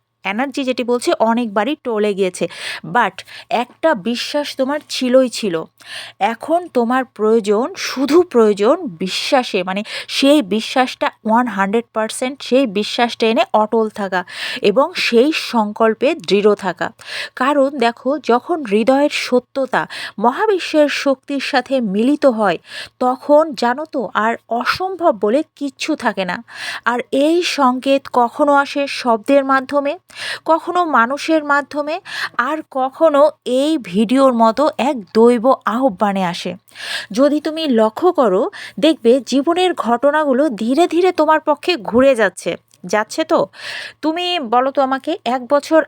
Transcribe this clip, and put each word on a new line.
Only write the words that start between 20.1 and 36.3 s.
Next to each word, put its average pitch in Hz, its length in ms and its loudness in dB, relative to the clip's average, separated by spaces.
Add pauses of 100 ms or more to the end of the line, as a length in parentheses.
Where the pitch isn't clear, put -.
মহাবিশ্বের 302 680 2
শক্তির 277 500 -2
সাথে 254 420 -2
মিলিত 233 440 0
হয়, 214 320 2 (420)
তখন 285 540 2
জানো 247 320 -2
তো, 247 280 -6
আর 220 220 0 (140)
অসম্ভব 330 720 -2
বলে 240 220 0 (120)
কিচ্ছু 285 400 -6
থাকে 202 300 -4
না। 180 180 -6 (420)
আর 240 140 0 (120)
এই 320 320 2
সংকেত 269 680 0
কখনো 285 400 2
আসে 277 340 0
শব্দের 262 580 0
মাধ্যমে, 277 520 -2 (480)
কখনো 349 400 0
মানুষের 285 580 0
মাধ্যমে, 294 580 -2 (360)
আর 285 200 -2 (140)
কখনো 285 600 2 (140)
এই 277 320 0
ভিডিওর 233 560 2
মতো 226 440 2
এক 277 180 0 (180)
দৈব 240 400 4 (120)
আহ্বানে 208 600 0
আসে। 175 300 -6 (560)